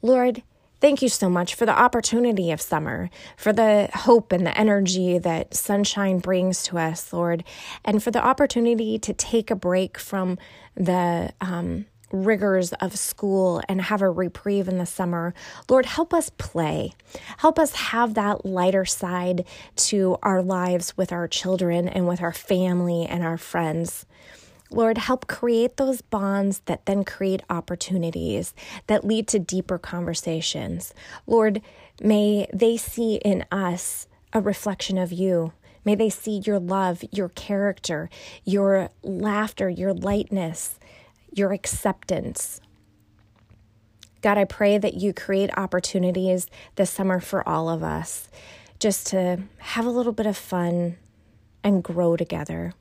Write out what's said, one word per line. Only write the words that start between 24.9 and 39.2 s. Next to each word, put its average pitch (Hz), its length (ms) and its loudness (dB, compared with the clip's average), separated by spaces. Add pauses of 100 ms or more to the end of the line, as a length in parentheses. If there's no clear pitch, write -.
help 254 300 -2
create 240 500 0
those 262 240 0
bonds 196 640 -2
that - 220 -4
then 196 160 0
create 190 440 -4
opportunities 175 1080 -4 (320)
that 214 180 2
lead 220 220 0
to 220 100 2
deeper 180 400 -2
conversations. 165 1160 -6 (320)
Lord, 214 340 4 (400)
may 208 500 4
they 226 240 4
see 226 420 -2
in 196 340 0
us 180 560 -4 (260)
a 220 80 2
reflection 190 560 -2
of 180 140 -2
you. 175 420 0 (320)
May 208 80 4
they 214 160 2
see 208 340 -4
your 208 140 0
love, 180 540 0
your 190 180 -4
character, 190 800 -4 (340)
your 196 460 2 (140)
laughter, 202 640 -2